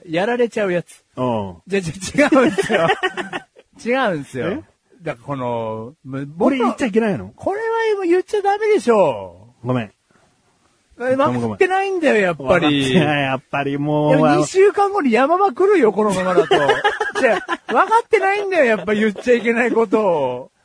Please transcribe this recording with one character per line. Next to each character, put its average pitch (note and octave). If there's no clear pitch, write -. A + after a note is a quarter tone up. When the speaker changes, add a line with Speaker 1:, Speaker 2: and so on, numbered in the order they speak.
Speaker 1:
や E3+
ら A#3+
れ A#3+
ち G#3+
ゃ G#3
う F#3+
や E3+
つ。 -
Speaker 2:
う B2+
ん。 G#2+
Speaker 1:
じ F#3+
ゃ、 G3+
じ E3
ゃ、 C#4+
違 -
う -
ん -
で F#4+
す -
よ。 E3
<laughs> -
違 A3+
う D#3+
ん C#3
で -
す C3
よ。 A#2
Speaker 2:
え？ C#4
Speaker 1:
だ D3+
か A#2+
ら A#2
こ C#3+
の、 A#2
む-、 C3+
Speaker 2:
こ B3
れ C4+
言 C4
っ A3
ち -
ゃ -
い A3
け A3
な A3+
い F3
の？ F#2+
Speaker 1:
こ -
れ G4+
は A4+
も G4
う F4+
言 F4+
っ -
ち -
ゃ G4+
ダ G4
メ G#4+
で F#4
し A#3
ょ。 A2
Speaker 2:
ご B2
め B2
ん。 G2+
Speaker 1:
え、 B3+
分 -
か B3
っ G3
て F#4+
な F#4+
い G4
ん F#4+
だ D4+
よ、 A#3
や F#3+
っ D3+
ぱ C#3
り。 C3+
Speaker 2:
分 -
か -
っ -
て C#3+
な D3
い、 C#3+
や C3+
っ C3
ぱ C#3+
り C#3
も D3+
う。 -
Speaker 1:
で -
も D#3
二 -
週 F#4+
間 G4+
後 G4+
に C4+
山 C4+
場 G4
来 F#4+
る G4
よ、 A3+
こ G3+
の G#3
ま F#3
ま F#3
だ -
と。 F#4+
Speaker 2:
<laughs> -
Speaker 1:
じ C4
ゃ A3
あ、 -
分 D4
か A4
っ -
て A4
な F#4+
い G4+
ん -
だ F#4
よ、 C#4
や A3
っ F3
ぱ G#3+
言 G#3+
っ G3+
ち A#3+
ゃ -
い A#3+
け A#3
な A#3
い A3+
こ A3+
と A3
を。 C#3